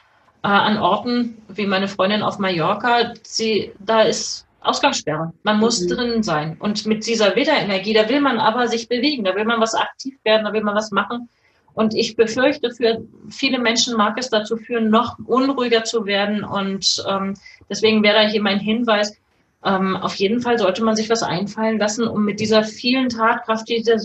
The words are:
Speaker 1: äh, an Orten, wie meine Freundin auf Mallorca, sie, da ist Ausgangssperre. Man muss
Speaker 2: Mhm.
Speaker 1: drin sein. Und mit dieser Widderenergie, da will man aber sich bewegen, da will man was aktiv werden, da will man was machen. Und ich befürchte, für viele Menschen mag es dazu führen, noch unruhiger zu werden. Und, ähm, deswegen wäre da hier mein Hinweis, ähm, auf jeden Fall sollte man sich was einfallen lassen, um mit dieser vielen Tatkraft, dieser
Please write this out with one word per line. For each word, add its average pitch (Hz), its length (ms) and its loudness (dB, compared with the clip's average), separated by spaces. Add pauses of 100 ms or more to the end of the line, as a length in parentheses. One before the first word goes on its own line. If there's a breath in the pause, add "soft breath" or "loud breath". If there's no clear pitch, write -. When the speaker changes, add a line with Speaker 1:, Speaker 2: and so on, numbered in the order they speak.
(440 soft breath)
Speaker 1:
äh, 202 40 -2
an 202 300 2
Orten, 233 680 0
wie 196 180 -6
meine 196 220 0
Freundin 196 340 0
auf 185 160 -4
Mallorca, 202 760 0 (100)
sie, 220 560 -2
da 226 220 2
ist - 440 -2 (160)
Ausgangssperre. 196 680 -2 (120)
Man 214 160 2
muss 226 220 2
Speaker 2:
Mhm. 175 60 0
Speaker 1:
drin 233 360 -2
sein. 156 360 -4
Und - 260 -4
mit 214 220 -2
dieser 208 280 2
Widderenergie, 214 580 0
da 214 160 4
will 285 100 2
man 254 200 2
aber 226 280 2
sich 226 220 -4
bewegen, 247 340 -2
da 185 120 0
will 214 100 -2
man 226 160 0
was 226 120 0
aktiv - 500 -6
werden, 214 220 2
da 208 80 -6
will 214 100 0
man 208 120 0
was 214 160 -2
machen. 240 380 -4 (440)
Und 214 220 0
ich - 220 -2
befürchte, 247 540 2
für 226 300 0 (280)
viele 262 280 -2
Menschen 233 380 0
mag 214 220 0
es 247 120 -6
dazu 220 280 0
führen, 226 320 -2
noch 226 360 2
unruhiger 247 600 0
zu 220 200 -2
werden. 202 380 -2
Und, 196 680 -4
ähm, 196 260 -2 (340 loud breath)
deswegen 214 340 2
wäre 214 200 4
da 214 60 2
hier 214 120 0
mein 196 180 0
Hinweis, 214 560 0 (480)
ähm, 190 340 0
auf - 180 -4
jeden 214 260 0
Fall 240 160 2
sollte 208 260 2
man 220 120 2
sich 220 140 -2
was 226 120 2
einfallen 214 580 -2
lassen, 214 280 0
um 208 160 0
mit 202 160 -2
dieser 214 240 4
vielen 247 460 0
Tatkraft, 226 580 0
dieser 226 380 2